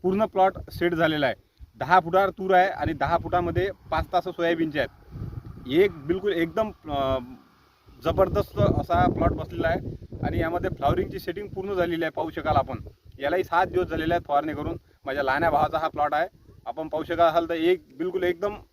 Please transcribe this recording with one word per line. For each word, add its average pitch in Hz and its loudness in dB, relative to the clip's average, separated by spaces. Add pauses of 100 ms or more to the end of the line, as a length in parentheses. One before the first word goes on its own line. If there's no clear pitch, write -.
पूर्ण 196 2
प्लॉट 190 2 (180)
सेट 170 0
झालेला 156 2
आहे. - -6 (100)
दहा 170 4
फुटावर 185 2
तूर 190 0
आहे 185 6
आणि 151 -4
दहा 147 0
फुटामध्ये 175 0 (220)
पाच 160 0
तास 175 2
सोयाबीनचे 165 0
आहेत. - -6 (460)
एक 175 4 (160)
बिलकुल 190 0
एकदम, 165 -2 (180)
अ, 135 0 (840)
जबरदस्त 185 2
असा 175 4
प्लॉट - 0
बसलेला 165 -4
आहे 175 0 (460)
आणि 160 -2
यामध्ये 175 -2
फ्लॉवरिंगची 170 -2
सेटिंग 190 -8
पूर्ण 190 -6
झालेली 170 0
आहे. 160 -2
पाहू 160 -6
शकाल 151 -2
आपण 131 0 (400)
यालाही 151 0
सात 180 2
दिवस 175 -2
झालेले 160 -2
आहेत 175 -2
फवारणी 147 0
करून. 151 -6 (280)
माझ्या 135 -4
लहान्या 143 2
भावाचा 151 2
हा 156 -2
प्लॉट 147 0
आहे, - -4 (120)
आपण 143 -8
पाहू 156 -4
शकाल 165 2
तर 170 -2
एक 170 0
बिलकुल 180 -2
एकदम 180 -2 (180)